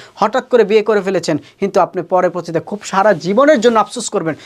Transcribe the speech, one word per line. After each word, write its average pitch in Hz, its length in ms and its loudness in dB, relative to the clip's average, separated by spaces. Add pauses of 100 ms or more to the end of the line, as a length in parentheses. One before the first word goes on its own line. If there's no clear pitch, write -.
(160)
হঠাৎ 254 340 -2
করে 233 140 4
বিয়ে 208 180 2
করে 208 200 0
ফেলেছেন, 175 360 -2 (220)
কিন্তু 196 200 -2
আপনি 175 220 0
পরে 180 280 0
পরবর্তীতে 165 300 -6
খুব 202 240 -10
সারা 196 300 2
জীবনের 208 480 2
জন্য 226 180 2
আফসোস 208 300 -4
করবেন, 160 260 -4 (100)